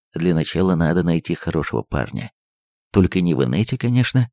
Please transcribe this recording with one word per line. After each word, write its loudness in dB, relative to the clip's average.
для 0
начала 0
надо 2
найти -2
хорошего -4
парня. -6
Только 4
не 2
в 0
инете, -2
конечно. 0